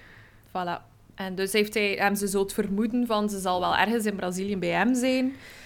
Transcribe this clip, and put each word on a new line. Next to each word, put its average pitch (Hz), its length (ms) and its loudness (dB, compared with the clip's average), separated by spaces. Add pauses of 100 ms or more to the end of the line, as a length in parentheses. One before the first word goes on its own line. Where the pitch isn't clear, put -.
(480)
voilà. 175 420 -6 (240)
En 190 200 -6
dus 190 180 -2
heeft 208 220 2
hij, 202 240 0
hebben 202 200 2
ze 202 100 -2
zo 196 140 2
het 196 100 -4
vermoeden 220 540 0
van, 208 240 2
ze 196 80 -4
zal 180 220 0
wel 175 160 2
ergens 214 300 2
in 202 100 0
Brazilië 190 400 -4
bij 175 120 -2
hem 185 260 4
zijn. 262 380 2 (340)